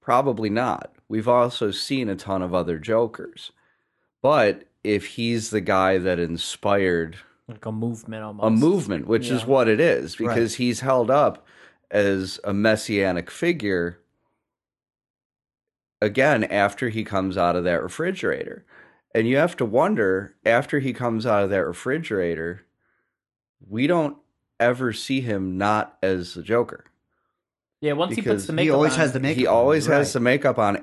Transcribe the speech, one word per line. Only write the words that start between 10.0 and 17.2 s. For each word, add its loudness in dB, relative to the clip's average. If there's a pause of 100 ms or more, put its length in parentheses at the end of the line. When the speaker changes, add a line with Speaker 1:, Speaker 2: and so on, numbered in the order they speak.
Speaker 3:
Right. -2
Speaker 1:
because 0
he's -2
held 2
up 2 (440)
as 0
a -4
messianic 0
figure, -2 (2000)
again, 2
after 0
he -6
comes -2